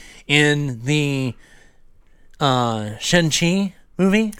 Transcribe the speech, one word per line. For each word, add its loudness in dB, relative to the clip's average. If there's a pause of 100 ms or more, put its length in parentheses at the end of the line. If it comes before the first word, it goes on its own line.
(280)
in 2
the, -2 (1080)
uh, 0
Shang-Chi 0 (240)
movie. 2